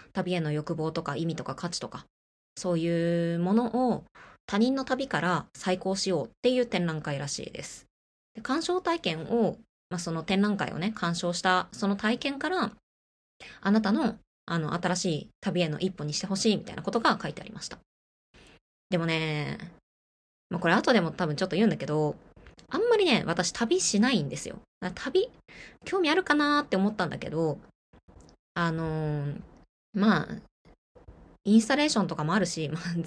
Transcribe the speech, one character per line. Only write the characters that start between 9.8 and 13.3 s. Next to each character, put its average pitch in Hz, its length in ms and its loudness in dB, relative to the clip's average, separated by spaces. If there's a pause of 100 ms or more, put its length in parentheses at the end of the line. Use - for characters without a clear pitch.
ま 180 40 -4
あ、 - 20 -4
そ 175 140 -6
の 165 100 -4
展 190 180 2
覧 208 160 2
会 - 140 -2
を - 80 -6
ね、 190 160 -2
鑑 170 220 -2
賞 175 160 -2
し 175 100 -4
た 185 300 2
そ 202 160 -2
の 202 80 2
体 214 200 0
験 277 220 -4
か 302 100 -4
ら、 339 220 0 (880)